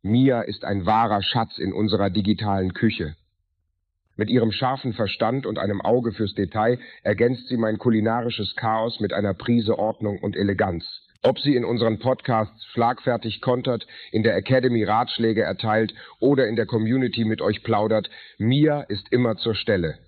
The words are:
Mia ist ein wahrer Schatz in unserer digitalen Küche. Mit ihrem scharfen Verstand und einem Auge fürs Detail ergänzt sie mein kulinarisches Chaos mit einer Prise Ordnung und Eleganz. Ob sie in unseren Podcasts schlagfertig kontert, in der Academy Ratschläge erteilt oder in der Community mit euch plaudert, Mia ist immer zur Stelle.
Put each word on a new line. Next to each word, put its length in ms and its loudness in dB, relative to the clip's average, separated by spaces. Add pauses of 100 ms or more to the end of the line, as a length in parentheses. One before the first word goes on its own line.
Mia 400 4
ist 240 -8
ein 220 -2
wahrer 360 4
Schatz 360 -2
in 160 -4
unserer 340 2
digitalen 640 0
Küche. 440 -2 (1000)
Mit 140 -2
ihrem 200 4
scharfen 440 -4
Verstand 500 -2
und 140 -6
einem 240 -2
Auge 300 2
fürs 220 -4
Detail 440 0 (240)
ergänzt 460 0
sie 100 -2
mein 180 0
kulinarisches 800 0
Chaos 420 -2
mit 140 -2
einer 220 0
Prise 440 0
Ordnung 420 -2
und 140 -4
Eleganz. 520 0 (360)
Ob 180 2
sie 160 2
in 80 0
unseren 340 0
Podcasts 680 -2
schlagfertig 760 -2
kontert, 480 -2 (240)
in 100 0
der 140 4
Academy 480 2
Ratschläge 580 0
erteilt 500 0 (280)
oder 260 4
in 80 -4
der 120 0
Community 580 0
mit 180 -2
euch 220 -2
plaudert, 440 0 (300)
Mia 440 2
ist 280 -10
immer 260 2
zur 200 -4
Stelle. 520 -2